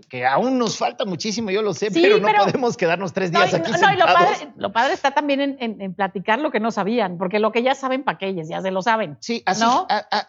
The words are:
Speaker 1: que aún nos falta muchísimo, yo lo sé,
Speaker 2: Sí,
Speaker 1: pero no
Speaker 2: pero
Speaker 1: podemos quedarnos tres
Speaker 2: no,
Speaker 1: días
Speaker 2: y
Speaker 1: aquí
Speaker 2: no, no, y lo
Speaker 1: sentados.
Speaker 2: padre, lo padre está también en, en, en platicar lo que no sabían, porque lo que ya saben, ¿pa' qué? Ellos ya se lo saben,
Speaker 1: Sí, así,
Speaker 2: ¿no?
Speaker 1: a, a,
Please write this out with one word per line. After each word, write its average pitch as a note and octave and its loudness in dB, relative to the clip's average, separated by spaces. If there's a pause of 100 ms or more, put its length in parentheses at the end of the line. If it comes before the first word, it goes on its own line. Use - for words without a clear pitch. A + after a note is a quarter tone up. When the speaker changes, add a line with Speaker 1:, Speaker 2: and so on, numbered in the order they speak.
Speaker 1:
que B2 -6
aún G3+ 2
nos A3 -2
falta B3 -4
muchísimo, G3+ -4
yo G3+ 0
lo G#3 -2
sé, G3+ -4
Speaker 2:
Sí, D#4+ 0
Speaker 1:
pero G4+ 6
no G4+ 0
Speaker 2:
pero G#4 4
Speaker 1:
podemos A#3+ 0
quedarnos F3 0
tres F#3 -2
Speaker 2:
no, - 2
Speaker 1:
días - 4
Speaker 2:
y - 2
Speaker 1:
aquí E4 -2
Speaker 2:
no, - 0
no, G4+ 6
y F#4 -2
lo F4 4
Speaker 1:
sentados. F4+ 6
Speaker 2:
padre, C#4+ -16
lo - -4
padre B3+ 2
está C#4 0
también C#4+ 0
en, C#4 -2
en, A3 -6
en F#3+ -8
platicar G3+ -2
lo D4+ -2
que A3+ 0
no A3+ 0
sabían, G3 -2
porque F#3+ -2
lo G#3+ 2
que A#3+ 0
ya C4+ 2
saben, C4 -4
¿pa' G#3 -2
qué? F#3+ -6
Ellos E3+ -6
ya E3+ -6
se F#3+ -4
lo F#3 -4
saben, G#3 -2
Speaker 1:
Sí, A#3 -6
así, G#3+ 0
Speaker 2:
¿no? C4 2
Speaker 1:
a, G#3+ -2
a, G#3 -2